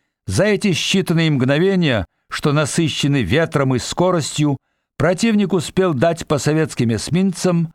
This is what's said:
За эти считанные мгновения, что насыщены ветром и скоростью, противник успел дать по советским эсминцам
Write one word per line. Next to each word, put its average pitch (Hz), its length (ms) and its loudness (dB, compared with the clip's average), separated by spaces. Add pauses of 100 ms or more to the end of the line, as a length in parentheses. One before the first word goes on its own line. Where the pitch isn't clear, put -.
(260)
За 107 200 0
эти 208 240 0
считанные 165 600 0
мгновения, 143 760 2 (240)
что - 240 -2
насыщены 143 680 0
ветром 135 540 0
и 120 40 0
скоростью, 151 800 -2 (400)
противник 202 560 2
успел 185 400 0
дать 165 320 0
по 151 120 0
советским 143 580 0
эсминцам 170 800 0